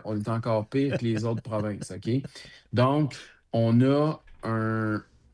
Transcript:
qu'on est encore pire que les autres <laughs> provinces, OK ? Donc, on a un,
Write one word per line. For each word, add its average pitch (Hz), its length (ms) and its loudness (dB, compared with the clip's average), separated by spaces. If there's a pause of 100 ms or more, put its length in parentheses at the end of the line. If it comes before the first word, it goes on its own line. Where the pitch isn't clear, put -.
qu'on 107 140 -6
est 104 120 -4
encore 113 400 -2
pire 139 300 0
que 120 60 -4
les 110 200 0
autres 117 180 -4
<laughs> - 60 -14
provinces, 104 440 -6
OK ? 98 180 -6 (640)
Donc, 135 420 2 (380)
on 117 300 6
a 143 380 4 (220)
un, 110 580 -2 (340)